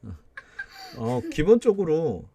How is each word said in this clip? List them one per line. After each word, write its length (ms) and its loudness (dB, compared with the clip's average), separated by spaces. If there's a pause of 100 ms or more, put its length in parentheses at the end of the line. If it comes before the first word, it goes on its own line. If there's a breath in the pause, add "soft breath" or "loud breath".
어. 120 -16 (800 loud breath)
어, 240 -2 (100)
기본적으로 1040 2